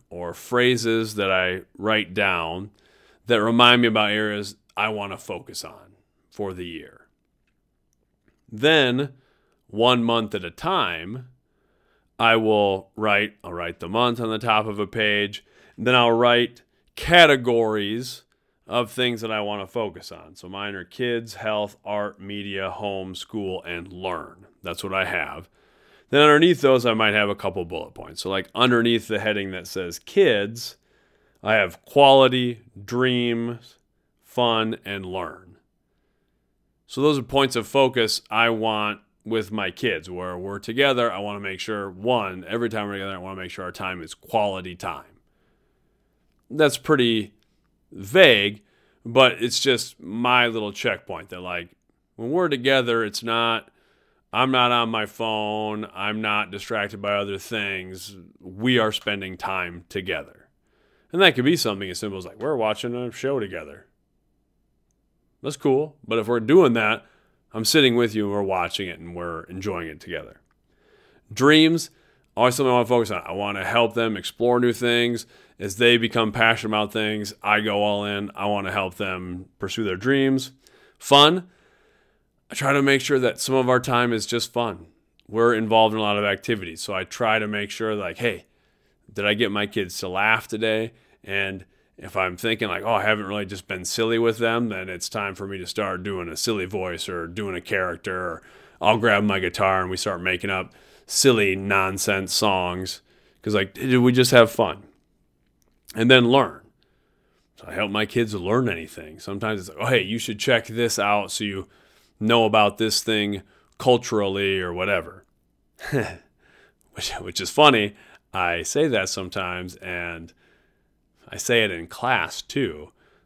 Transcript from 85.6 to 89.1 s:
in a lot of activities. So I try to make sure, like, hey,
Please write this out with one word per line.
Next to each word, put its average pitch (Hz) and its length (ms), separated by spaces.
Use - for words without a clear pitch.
in 110 60
a - 20
lot 104 160
of 104 60
activities. 98 580
So 101 100
I 95 120
try 113 340
to 107 80
make 104 240
sure, 110 240
like, 90 240
hey, 113 280